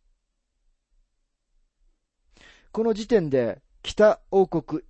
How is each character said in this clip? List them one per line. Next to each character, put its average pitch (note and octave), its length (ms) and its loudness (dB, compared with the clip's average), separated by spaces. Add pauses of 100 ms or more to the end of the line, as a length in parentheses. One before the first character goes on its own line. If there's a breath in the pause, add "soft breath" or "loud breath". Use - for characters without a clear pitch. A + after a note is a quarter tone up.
(2750 soft breath)
こ A3 120 -4
の A3+ 100 0
時 G#3 120 -8
点 F#3 220 0
で A#2+ 320 -2 (220)
北 - 380 2 (100)
王 F#3+ 160 2
国 - 440 -8